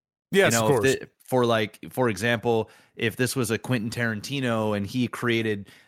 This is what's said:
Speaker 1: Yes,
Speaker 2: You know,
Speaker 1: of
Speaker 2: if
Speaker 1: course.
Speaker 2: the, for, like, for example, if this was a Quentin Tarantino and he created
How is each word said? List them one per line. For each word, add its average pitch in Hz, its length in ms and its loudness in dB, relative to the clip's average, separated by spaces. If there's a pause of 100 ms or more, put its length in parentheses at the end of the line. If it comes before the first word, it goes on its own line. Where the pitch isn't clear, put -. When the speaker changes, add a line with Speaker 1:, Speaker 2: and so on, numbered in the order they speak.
(320)
Speaker 1:
Yes, 180 220 4
Speaker 2:
You 113 60 2
know, 110 60 2
Speaker 1:
of 113 60 6
Speaker 2:
if 131 60 4
Speaker 1:
course. 127 220 4
Speaker 2:
the, - 100 -14 (160)
for, 123 200 2
like, 110 340 0 (120)
for 127 180 0
example, 113 600 0 (260)
if 117 200 -2
this 127 200 -2
was 120 160 0
a 110 60 2
Quentin 120 320 -2
Tarantino 113 840 -2
and 101 100 -2
he 120 220 -2
created 110 640 -2 (180)